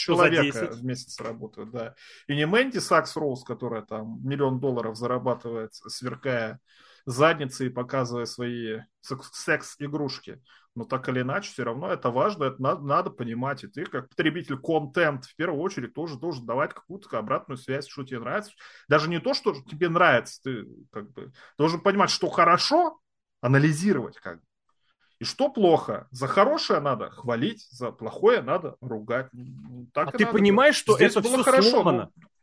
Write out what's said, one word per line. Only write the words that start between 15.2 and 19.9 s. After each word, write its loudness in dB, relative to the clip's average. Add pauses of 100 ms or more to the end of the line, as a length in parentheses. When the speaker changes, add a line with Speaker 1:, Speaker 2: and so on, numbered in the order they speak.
Speaker 2:
в -20
первую -2
очередь -6
тоже -8
должен -8
давать -2
какую-то -12
обратную -6
связь, -6
что -14
тебе -10
нравится. -6 (360)
Даже 4
не -2
то, 0
что -2 (160)
тебе -2